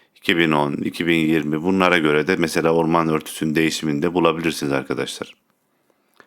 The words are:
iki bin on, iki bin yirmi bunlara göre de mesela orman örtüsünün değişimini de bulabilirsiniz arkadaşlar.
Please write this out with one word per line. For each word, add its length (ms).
iki 200
bin 160
on, 200
iki 340
bin 120
yirmi 440
bunlara 360
göre 280
de 100
mesela 360
orman 360
örtüsünün 460
değişimini 480
de 120
bulabilirsiniz 580
arkadaşlar. 640